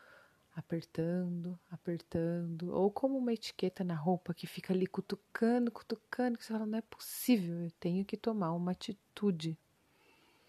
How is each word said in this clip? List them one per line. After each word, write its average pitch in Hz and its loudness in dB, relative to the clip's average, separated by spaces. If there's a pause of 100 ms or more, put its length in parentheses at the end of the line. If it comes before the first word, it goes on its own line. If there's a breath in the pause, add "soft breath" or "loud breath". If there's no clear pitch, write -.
(560 loud breath)
apertando, 175 -2 (120)
apertando, 170 -2
ou 196 4
como 269 0
uma 240 0
etiqueta - -2
na 175 0
roupa 175 2
que - -8
fica - -4
ali 185 4
cutucando, 233 0
cutucando, 233 -4
que - -16
você - -8
fala, 220 -2
"Não 214 -2
é 226 -2
possível, 175 2
eu 170 -4
tenho 180 0
que 214 -6
tomar 208 0
uma 175 0
atitude." 175 -2 (880 soft breath)